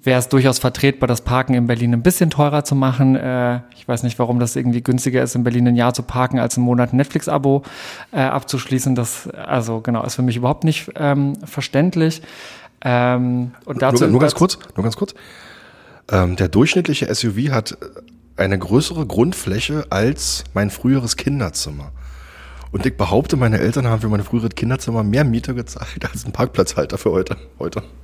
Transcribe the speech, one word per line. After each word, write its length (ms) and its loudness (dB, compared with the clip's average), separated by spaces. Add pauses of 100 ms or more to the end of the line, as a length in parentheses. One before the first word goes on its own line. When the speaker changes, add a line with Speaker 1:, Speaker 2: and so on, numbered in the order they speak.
Speaker 1:
wäre 160 4
es 100 -2
durchaus 300 4
vertretbar, 480 2
das 140 0
Parken 320 0
in 140 4
Berlin 240 2
ein 120 2
bisschen 260 4
teurer 340 2
zu 120 0
machen. 400 4
Äh, 460 0 (140)
ich 120 -14
weiß 160 -2
nicht, 160 -4
warum 200 2
das 160 0
irgendwie 260 0
günstiger 420 2
ist, 120 -4
in 80 0
Berlin 240 2
ein 80 6
Jahr 180 4
zu 100 -4
parken, 360 -2
als 160 -2
einen 100 2
Monat 280 2
ein 40 2
Netflix-Abo, 680 0 (480)
äh, 100 -2
abzuschließen. 720 -2
Das, 340 -4
also 540 -4
genau, 220 -2
ist 120 -6
für 60 -2
mich 160 0
überhaupt 260 -2
nicht, 320 -2
ähm, 380 0 (100)
verständlich. 760 0 (580)
Ähm, 720 0 (140)
und 160 -6
dazu 220 4
Speaker 2:
Nur, 80 4
nur 100 6
ganz 120 4
Speaker 1:
dazu 60 -8
Speaker 2:
kurz, 200 2 (180)
nur 60 -2
ganz 120 -2
kurz. 200 -6 (960)
Ähm, 240 2
der 120 2
durchschnittliche 640 2
S 160 -2
U 60 0
V 200 -2
hat 240 -2 (640)
eine 200 0
größere 500 0
Grundfläche 840 -2
als 540 -2 (100)
mein 160 0
früheres 480 0
Kinderzimmer. 760 -4 (800)
Und 140 -4
ich 100 0
behaupte, 400 0
meine 220 2
Eltern 300 0
haben 140 0
für 80 -2
mein 140 0
früheres 320 -2
Kinderzimmer 480 -2
mehr 220 2
Miete 300 -2
gezahlt 540 -10
als 140 -10
ein 80 -8
Platzhalter 680 -2
für 120 0
heute, 240 0 (220)
heute. 240 -6 (220)